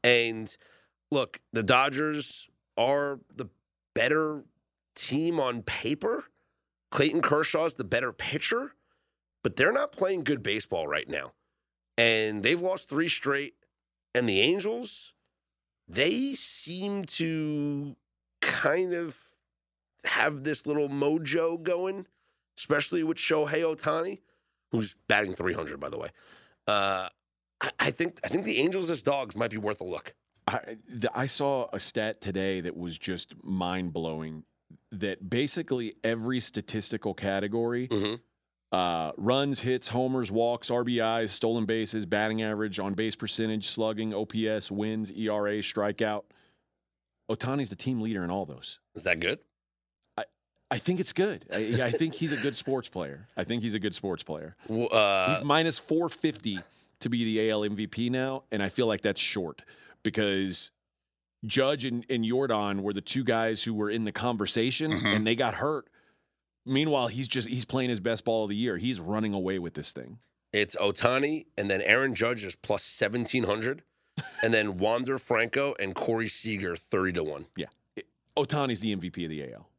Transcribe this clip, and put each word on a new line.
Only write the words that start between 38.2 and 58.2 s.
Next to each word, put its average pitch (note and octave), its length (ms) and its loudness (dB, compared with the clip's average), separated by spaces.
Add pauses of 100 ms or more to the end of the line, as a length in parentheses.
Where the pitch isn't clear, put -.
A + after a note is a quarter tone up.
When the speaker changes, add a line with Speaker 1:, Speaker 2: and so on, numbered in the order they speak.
Speaker 2:
uh, E2+ 400 0
runs, C3 440 2
hits, B2+ 260 0
homers, B2+ 440 0
walks, A#2 380 0
R A#2+ 140 2
B A#2+ 160 2
Is, A2+ 320 2
stolen A2+ 340 0
bases, A2 400 0
batting G#2+ 380 2
average, G#2+ 360 -2
on-base G2+ 360 -2
percentage, A2 520 -2
slugging, A2 460 0
O G#2 120 -2
P A2 240 -2
S, G#2+ 200 -2
wins, G#2+ 440 -2
E G#2+ 160 -2
R G#2 180 0
A, G#2 120 0
strikeout, G#2 640 0 (1080)
Ohtani's C3 380 -2
the F#2+ 80 -8
team B2+ 240 -2
leader G#2+ 220 -2
in F2 60 -2
all F#2+ 160 -2
those. C2+ 340 -14 (160)
Speaker 1:
Is - 80 -12
that E2+ 180 2
good? G2 180 0 (800)
Speaker 2:
I, A2 80 -4 (440)
I B2 80 0
think F3+ 220 0
it's - 140 0
good. F#3 400 0
I, A2 300 2
I A#2 80 2
think D#3+ 240 0
he's D#3 180 0
a C#3 40 -2
good C3+ 180 0
sports C3 340 -2
player. D2+ 380 -8 (100)
I F2+ 80 0
think A#2 180 0
he's G#2+ 120 0
a F#2+ 40 0
good G2 160 0
sports F2+ 280 -4
player. D#2 340 -8 (100)
Speaker 1:
W-, A2+ 200 0
uh, F#2+ 480 6
Speaker 2:
He's F#2 100 -2
minus D#3+ 340 4
four E3 300 0
fifty A2 500 -2 (440)
to A#2+ 60 0
be A#2 140 2
the A2 240 2
A A2 40 4
L G#2 120 2
M G#2 120 -2
V G#2 120 -4
P A#2+ 220 -2
now, C3 420 -2